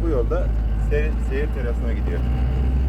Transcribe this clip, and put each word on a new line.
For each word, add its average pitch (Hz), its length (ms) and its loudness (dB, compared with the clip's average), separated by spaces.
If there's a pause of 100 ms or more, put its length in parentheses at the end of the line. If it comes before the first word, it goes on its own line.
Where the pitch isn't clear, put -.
bu 113 60 0
yolda 127 340 0 (460)
seyir, 151 220 2 (180)
seyir 139 180 0
terasına 117 460 -2
gidiyor. 104 260 -2 (680)